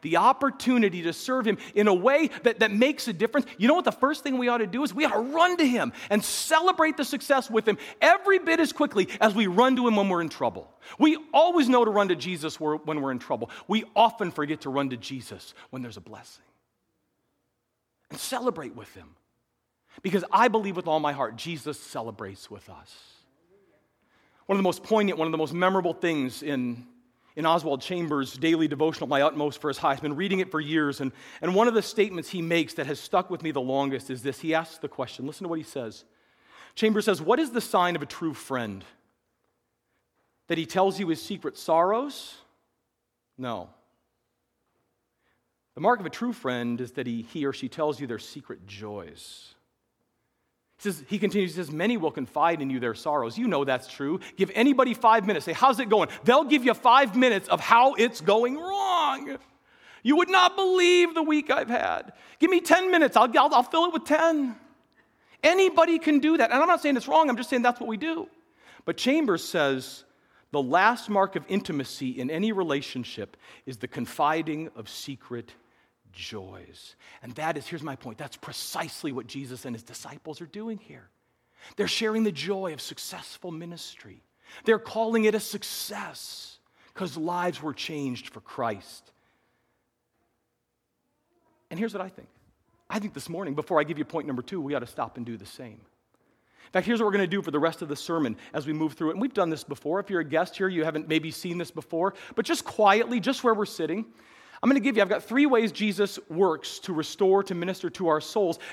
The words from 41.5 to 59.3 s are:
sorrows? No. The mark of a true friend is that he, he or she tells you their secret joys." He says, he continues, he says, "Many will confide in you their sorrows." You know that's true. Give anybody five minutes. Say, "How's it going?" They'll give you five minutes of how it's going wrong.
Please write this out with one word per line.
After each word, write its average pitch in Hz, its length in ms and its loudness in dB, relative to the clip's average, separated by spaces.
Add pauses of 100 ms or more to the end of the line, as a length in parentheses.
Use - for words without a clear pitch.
sorrows? 202 800 0 (1040)
No. 117 320 -8 (2000)
The 123 60 -10
mark 226 180 4
of 180 80 -8
a - 20 -6
true 240 240 -6
friend 120 480 -4
is 120 120 -10
that 131 120 -6
he, 117 260 -6
he 151 140 -6
or 135 80 -2
she 131 160 -10
tells 151 300 -4
you 143 80 -8
their 113 100 -8
secret - 480 -16
joys." 98 880 -16 (1200)
He 208 120 -6
says, 151 180 -8
he 208 100 -4
continues, 190 340 0
he 151 40 -16
says, 165 160 -8
"Many 185 240 0
will 160 160 -2
confide 156 500 0
in 135 80 -4
you 131 100 -4
their 117 160 -2
sorrows." 131 420 -4
You 240 100 -2
know 147 160 0
that's 131 240 -2
true. 151 320 -6 (160)
Give 190 180 0
anybody 254 400 4
five 226 320 4
minutes. 185 200 0
Say, 165 80 -4
"How's 240 260 4
it 247 80 -4
going?" 196 220 4 (160)
They'll 269 180 6
give 262 220 2
you 233 80 4
five 247 420 6
minutes 240 320 4
of 175 140 2
how 240 320 6
it's 233 260 2
going 233 380 2
wrong. 330 800 -2 (640)